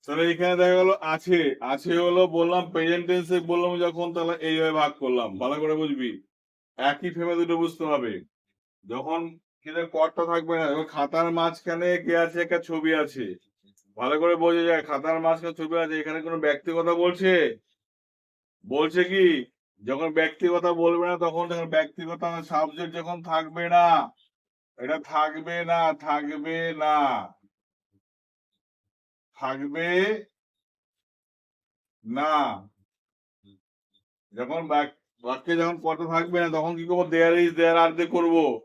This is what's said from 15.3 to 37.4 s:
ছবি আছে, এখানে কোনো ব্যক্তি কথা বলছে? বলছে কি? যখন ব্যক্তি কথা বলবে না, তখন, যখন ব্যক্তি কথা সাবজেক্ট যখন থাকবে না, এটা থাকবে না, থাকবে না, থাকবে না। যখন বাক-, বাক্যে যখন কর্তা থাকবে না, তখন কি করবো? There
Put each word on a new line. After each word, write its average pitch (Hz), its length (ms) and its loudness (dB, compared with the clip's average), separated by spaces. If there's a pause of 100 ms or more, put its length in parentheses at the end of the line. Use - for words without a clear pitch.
ছবি 160 220 -4
আছে, 160 180 -4
এখানে 156 260 -6
কোনো 165 200 -6
ব্যক্তি 147 320 -2
কথা 170 140 0 (100)
বলছে? 180 300 2 (1300)
বলছে 156 380 2 (100)
কি? 190 140 6 (640)
যখন 147 200 -2 (100)
ব্যক্তি 160 360 0
কথা 175 160 2 (120)
বলবে 170 280 2
না, 180 140 -2
তখন, 170 280 -2
যখন 170 240 -6
ব্যক্তি - 340 -2
কথা 170 160 -8 (260)
সাবজেক্ট 156 460 -4
যখন 170 180 -8 (140)
থাকবে 160 340 -4 (120)
না, 175 100 8 (960)
এটা 151 140 -4 (160)
থাকবে 156 440 -2 (140)
না, 170 100 2 (260)
থাকবে 147 500 -4 (280)
না, 151 120 2 (2500)
থাকবে 143 500 -6 (2250)
না। 151 160 -2 (2000)
যখন 139 220 -6 (120)
বাক-, 147 260 -2 (280)
বাক্যে 131 340 -4
যখন 170 240 -2
কর্তা 160 300 -2
থাকবে 170 280 0
না, 170 140 0
তখন 160 220 -2
কি 165 100 -8
করবো? 180 160 2 (100)
There 170 300 6